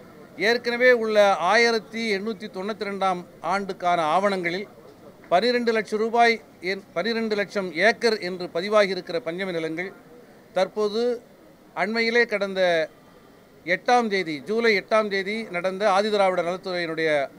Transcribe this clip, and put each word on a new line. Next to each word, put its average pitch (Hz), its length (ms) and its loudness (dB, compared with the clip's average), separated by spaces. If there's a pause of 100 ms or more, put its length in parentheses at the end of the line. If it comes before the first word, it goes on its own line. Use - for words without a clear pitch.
(360)
ஏற்கனவே 240 560 2
உள்ள 220 240 2 (200)
ஆயிரத்தி 226 680 2 (120)
எண்ணூத்தி 208 320 -6
தொண்ணூத்தி 202 400 -8
ரெண்டாம் 190 320 -2 (220)
ஆண்டுக்கான 180 560 -2 (160)
ஆவணங்களில் 190 520 0 (600)
பனிரெண்டு 233 440 2
லட்சம் 214 260 -2
ரூபாய் 233 360 4 (260)
என், 190 220 -6 (100)
பனிரெண்டு 220 440 -2
லட்சம் 190 380 -4
ஏக்கர் 214 440 2
என்று 180 280 -8
பதிவாகியிருக்கிற 185 800 0
பஞ்சமி 180 280 -6
நிலங்கள் 165 400 -6 (600)
தற்போது 208 500 -2 (720)
அண்மையிலே 226 520 0
கடந்த 190 640 0 (800)
எட்டாம் 226 420 2
தேதி, 185 320 -4
ஜூலை 220 380 0
எட்டாம் 214 300 0
தேதி 196 260 -4 (160)
நடந்த 185 400 -4
ஆதிதிராவிட 190 520 2
நலத்துறையினுடைய 170 680 -2 (280)